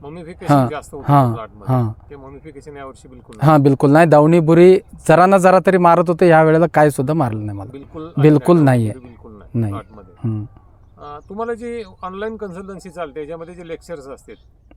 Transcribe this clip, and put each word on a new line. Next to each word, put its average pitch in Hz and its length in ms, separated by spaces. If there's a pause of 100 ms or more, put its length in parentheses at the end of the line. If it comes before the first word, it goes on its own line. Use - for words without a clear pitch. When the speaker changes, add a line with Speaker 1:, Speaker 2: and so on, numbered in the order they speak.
Speaker 1:
मम्मीफिकेशन 165 520
Speaker 2:
हां, 131 140
Speaker 1:
जास्त 143 260
होतं 143 200
Speaker 2:
हां, 131 200
Speaker 1:
प्लॉटमध्ये. 107 420
Speaker 2:
हां. 113 340
Speaker 1:
ते 147 60
मम्मीफिकेशन 139 640
यावर्षी 135 300
बिलकुल 123 300
नाही. 143 140
Speaker 2:
हां, 151 100
बिलकुल 139 300
नाही. 160 140
दावणी 151 340
बुरी 170 400 (280)
जरा 160 180
ना 196 120
जरा 185 280
तरी 190 120
मारत 170 320
होते, 180 160
ह्या 160 180
वेळेला 160 300
काय 151 160
सुद्धा 139 240
मारलं 110 320
नाही 104 120
मला. 101 140
Speaker 1:
बिलकुल - 380 (120)
Speaker 2:
बिलकुल 151 340
Speaker 1:
नाही. 156 100
Speaker 2:
नाहीये. 120 420
Speaker 1:
बिलकुल 117 240
नाही 104 280
Speaker 2:
नाही. 104 140
Speaker 1:
प्लॉटमध्ये. 98 400 (100)
Speaker 2:
हम्म. 107 220 (520)
Speaker 1:
अ, 147 220 (100)
तुम्हाला 226 240
जी 233 300 (200)
ऑनलाईन 202 340
कन्सल्टन्सी 190 520
चालते, 156 300
याच्यामध्ये 165 340
जे 175 140
लेक्चर्स 156 400
असतात, 120 280 (420)